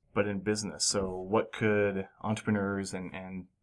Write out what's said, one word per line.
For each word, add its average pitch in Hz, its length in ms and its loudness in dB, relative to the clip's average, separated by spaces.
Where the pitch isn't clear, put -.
but 104 120 2
in 101 120 -2
business. 101 460 -2
So 92 440 0
what 110 240 2
could 101 560 2
entrepreneurs 101 720 0
and, 92 200 -8
and 92 300 -10